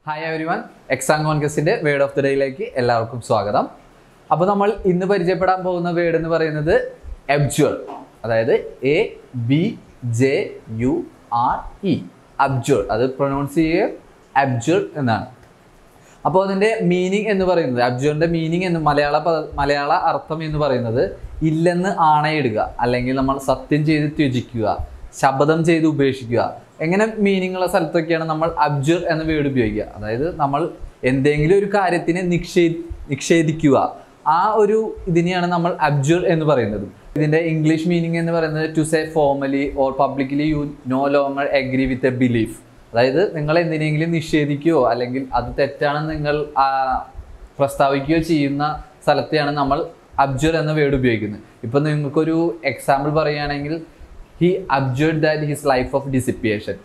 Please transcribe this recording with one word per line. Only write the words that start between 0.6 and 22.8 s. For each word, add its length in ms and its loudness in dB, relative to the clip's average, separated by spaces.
Exam 320 0
Conquest-ന്റെ 480 0
Word 200 2
of 120 -2
the 80 2
Day-യിലേക്ക് 400 0
എല്ലാവർക്കും 480 0
സ്വാഗതം. 360 2
അപ്പോൾ 180 2
നമ്മൾ 180 2
ഇന്ന് 200 0
പരിചയപ്പെടാൻ 560 2
പോകുന്ന 320 -2
വേർഡ് 200 0
എന്ന് 140 -4
പറയുന്നത് 420 0
abjure, 400 2
അതായത് 280 2
എ 40 2
ബി 100 4
ജെ 160 2
യു 100 0
ആർ 120 0
ഇ, 20 2
abjure. 360 2
അത് 100 2
pronounce 420 -2
ചെയ്യുക 260 2
abjure 400 0
എന്നാണ്. 240 0
അപ്പോൾ 200 4
അതിൻ്റെ 240 2
meaning 440 0
എന്ന് 180 0
പറയുന്നത്, 360 2
abjure-ന്റെ 480 0
meaning 340 -2
എന്ന് 180 0
മലയാള 300 2
പദ-, 200 0
മലയാള 340 0
അർത്ഥം 380 -4
എന്ന് 160 -2
പറയുന്നത് 380 0
ഇല്ലെന്ന് 400 2
ആണയിടുക, 480 2